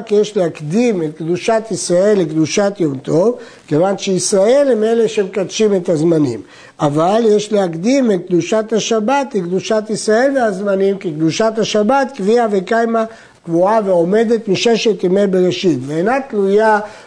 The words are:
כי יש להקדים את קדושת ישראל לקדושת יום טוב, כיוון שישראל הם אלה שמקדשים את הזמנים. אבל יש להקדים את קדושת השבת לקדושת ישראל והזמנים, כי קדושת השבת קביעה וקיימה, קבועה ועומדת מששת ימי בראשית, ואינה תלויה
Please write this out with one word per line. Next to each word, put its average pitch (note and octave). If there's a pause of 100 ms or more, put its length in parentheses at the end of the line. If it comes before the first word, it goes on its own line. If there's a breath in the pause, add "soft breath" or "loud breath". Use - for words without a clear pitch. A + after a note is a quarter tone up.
כי G#3
יש G#3
להקדים F3
את D#3
קדושת F3+
ישראל F#3+
לקדושת D#3+
יום D3
טוב, F3 (300 loud breath)
כיוון F#3
שישראל G#3
הם G#3+
אלה A3+
שמקדשים G#3
את F3+
הזמנים. D3+ (380 loud breath)
אבל E3
יש G#3
להקדים G#3
את F#3
קדושת G#3+
השבת A3+
לקדושת F#3+
ישראל A3
והזמנים, G3
כי F#3
קדושת D#3+
השבת A#3
קביעה A3
וקיימה, A3+ (400 loud breath)
קבועה F#3
ועומדת G#3+
מששת G#3
ימי G3
בראשית, F3+
ואינה E3 (120)
תלויה G#3 (280 loud breath)